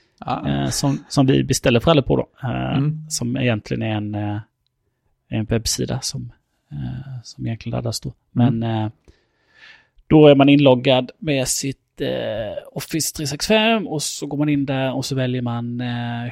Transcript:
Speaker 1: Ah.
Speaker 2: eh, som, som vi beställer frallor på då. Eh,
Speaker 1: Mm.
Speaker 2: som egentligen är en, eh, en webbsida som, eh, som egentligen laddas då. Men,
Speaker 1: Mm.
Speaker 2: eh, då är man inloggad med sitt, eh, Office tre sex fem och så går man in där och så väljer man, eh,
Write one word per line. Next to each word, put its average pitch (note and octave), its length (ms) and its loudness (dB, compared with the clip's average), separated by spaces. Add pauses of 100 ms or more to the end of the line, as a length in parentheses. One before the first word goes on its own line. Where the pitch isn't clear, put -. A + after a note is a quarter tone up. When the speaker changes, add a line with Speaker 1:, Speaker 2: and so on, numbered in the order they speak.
(200)
Speaker 1:
Ah. C3 280 -4
Speaker 2:
eh, C#3 200 0
som, C#3 400 -2
som C3+ 180 2
vi C3+ 180 4
beställer B2+ 360 2
frallor D#3 220 4
på C#3 140 0
då. B2 120 -2 (140)
Eh, B2+ 340 -4
Speaker 1:
Mm. D3 340 -2
Speaker 2:
som B2 260 -4
egentligen A#2+ 460 -2
är A2 140 -4
en, G#2 180 -6
eh, G#2 240 -4 (920)
en A2 160 -4
webbsida A#2+ 560 -4
som, B2 320 -8 (400)
eh, C3 520 -10
som - 220 -10
egentligen A#2 300 -6
laddas A#2+ 240 -6
då. C3 120 -10 (180)
Men, A#2 320 2
Speaker 1:
Mm. A2+ 220 -2
Speaker 2:
eh, A2 60 -4 (1160)
då D3+ 200 8
är C#3+ 80 12
man C#3 140 6
inloggad C3 720 4
med C3+ 300 -2
sitt, - 520 -8
eh, A2+ 600 -6 (100)
Office - 440 -6
tre D#3 100 -6
sex C#3+ 200 -6
fem A3 400 2
och D#3 160 -4
så - 240 -8
går C#3+ 120 -4
man D3 100 2
in C#3+ 180 0
där C3+ 280 -2
och C3 100 -4
så - 100 -4
väljer B2+ 280 -2
man, A#2+ 380 -4
eh, A#2+ 520 -6